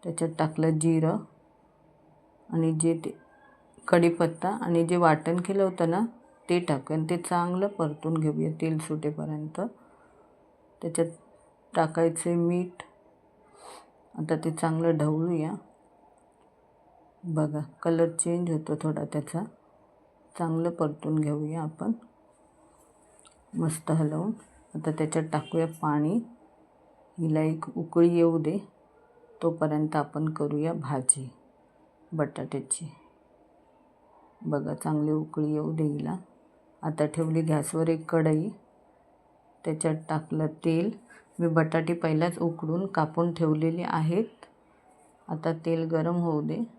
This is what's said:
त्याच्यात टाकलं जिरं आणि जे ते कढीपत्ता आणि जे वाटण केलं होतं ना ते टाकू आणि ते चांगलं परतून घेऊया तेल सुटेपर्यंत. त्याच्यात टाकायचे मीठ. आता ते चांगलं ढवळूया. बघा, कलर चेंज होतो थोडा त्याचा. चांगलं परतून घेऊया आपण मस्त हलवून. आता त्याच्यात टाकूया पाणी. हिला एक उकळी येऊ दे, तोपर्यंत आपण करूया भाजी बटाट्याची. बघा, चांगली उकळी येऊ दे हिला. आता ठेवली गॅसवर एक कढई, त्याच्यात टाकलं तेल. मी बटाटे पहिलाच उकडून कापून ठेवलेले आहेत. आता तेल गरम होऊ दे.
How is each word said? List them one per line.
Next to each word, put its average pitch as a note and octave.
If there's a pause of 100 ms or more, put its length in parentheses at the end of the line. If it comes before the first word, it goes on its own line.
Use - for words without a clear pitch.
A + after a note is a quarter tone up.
त्याच्यात E3
टाकलं D#3+
जिरं D#3+ (1300)
आणि E3
जे E3
ते - (680)
कढीपत्ता E3+
आणि F3
जे F3+
वाटण E3
केलं G3
होतं F3+
ना F3 (480)
ते F3
टाकू D#3
आणि D#3+
ते F3
चांगलं F3+
परतून D#3+
घेऊया D#3
तेल D#3+
सुटेपर्यंत. D#3 (1200)
त्याच्यात E3 (680)
टाकायचे E3
मीठ. F3 (1400)
आता D#3+
ते D#3+
चांगलं D#3+
ढवळूया. D#3 (1700)
बघा, D#3 (220)
कलर E3
चेंज E3+
होतो D#3
थोडा D#3
त्याचा. D3+ (920)
चांगलं E3
परतून D#3
घेऊया D3+
आपण D#3+ (1700)
मस्त D#3+
हलवून. D#3+ (440)
आता D#3
त्याच्यात D#3
टाकूया D#3+
पाणी. D#3 (1000)
हिला D#3+
एक D#3+
उकळी E3+
येऊ E3
दे, D#3 (840)
तोपर्यंत D#3
आपण D3+
करूया D3+
भाजी C3+ (800)
बटाट्याची. C#3+ (1500)
बघा, D3+
चांगली D3+
उकळी D#3
येऊ D3+
दे D#3+
हिला. D3 (680)
आता D#3
ठेवली D#3+
गॅसवर D#3+
एक D#3+
कढई, D#3+ (1160)
त्याच्यात D#3+ (140)
टाकलं D#3
तेल. E3 (480)
मी E3+
बटाटे E3
पहिलाच E3
उकडून E3
कापून E3
ठेवलेले E3
आहेत. E3 (840)
आता D#3+
तेल E3
गरम E3
होऊ E3
दे. D#3 (200)